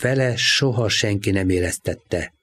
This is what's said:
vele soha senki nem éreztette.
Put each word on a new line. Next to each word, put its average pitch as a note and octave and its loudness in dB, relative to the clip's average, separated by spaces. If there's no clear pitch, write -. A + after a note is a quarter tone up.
vele C3 0
soha A#2+ 2
senki G2+ 0
nem F#2+ 2
éreztette. F2+ -2